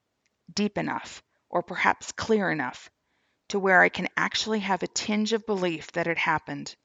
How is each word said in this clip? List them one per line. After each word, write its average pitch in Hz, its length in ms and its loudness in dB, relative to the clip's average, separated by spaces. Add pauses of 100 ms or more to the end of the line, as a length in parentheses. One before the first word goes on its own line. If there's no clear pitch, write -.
(520)
deep 208 240 0
enough, - 460 -6 (260)
or 175 140 0
perhaps - 500 0
clear 202 380 0
enough, 139 400 -6 (580)
to 202 100 -2
where 185 220 6
I 180 80 8
can 180 280 -4
actually 214 440 -2
have 190 220 -2
a 180 60 -2
tinge 214 440 -2
of 220 140 0
belief 180 460 -2
that 170 140 -2
it 165 120 0
happened 147 680 -2